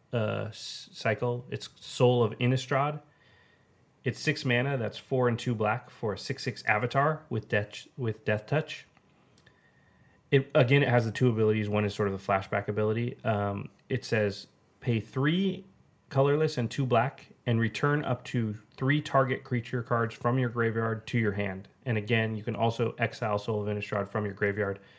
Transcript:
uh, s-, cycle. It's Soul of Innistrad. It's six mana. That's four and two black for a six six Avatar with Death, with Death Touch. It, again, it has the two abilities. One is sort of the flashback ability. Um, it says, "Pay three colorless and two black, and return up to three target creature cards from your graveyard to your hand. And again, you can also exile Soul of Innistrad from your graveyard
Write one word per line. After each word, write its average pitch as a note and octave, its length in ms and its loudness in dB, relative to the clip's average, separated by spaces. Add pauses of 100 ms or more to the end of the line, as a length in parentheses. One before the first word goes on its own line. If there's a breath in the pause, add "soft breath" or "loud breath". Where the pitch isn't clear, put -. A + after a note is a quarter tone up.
(120)
uh, G#2+ 380 -2
s-, - 420 -14
cycle. B2 600 -2
It's - 240 -8
Soul B2 480 4
of G#2+ 160 2
Innistrad. C3+ 600 2 (1040 soft breath)
It's - 160 -2
six - 240 -2
mana. C3 320 0
That's A#2 220 -4
four B2+ 300 0
and A#2 100 2
two B2 160 -2
black G#2+ 380 -2
for G#2+ 220 -6
a - 40 -8
six - 260 -8
six - 220 -8
Avatar C3+ 640 0
with A#2 180 -6
Death, - 380 -4 (100)
with A2+ 300 -6
Death G#2+ 220 -2
Touch. - 400 -4 (1400 soft breath)
It, C#3 240 4
again, C#3+ 280 6
it B2+ 60 2
has A#2+ 160 4
the A2 60 -2
two B2 180 2
abilities. G#2+ 400 2
One G#2+ 160 2
is G2+ 80 -2
sort G2+ 160 0
of G2 100 -4
the - 140 -2
flashback G2 340 0
ability. A2 560 -2
Um, G2+ 460 -2 (180)
it C3 160 -4
says, G#2 440 0 (340)
"Pay A#2 180 0
three E3+ 640 0 (460)
colorless D3 480 2
and A#2 120 -2
two C#3 160 -2
black, A#2+ 420 0 (180)
and A2+ 140 2
return D3 440 0
up B2+ 220 -4
to A2 300 -2 (200)
three C#3+ 260 2
target C3+ 420 0
creature A#2+ 400 -4
cards A2+ 320 0
from B2 220 0
your B2+ 120 2
graveyard A2+ 580 -2
to A#2+ 100 0
your A2 160 2
hand. G2 340 -4 (180)
And A#2 120 0
again, A2 380 0
you G#2 80 -8
can A2 120 -4
also A2+ 420 0
exile A2+ 400 -2
Soul G#2 240 -2
of G2+ 60 -4
Innistrad G#2 420 -2
from G#2+ 160 -2
your G2 80 -6
graveyard G2+ 460 -2 (200 soft breath)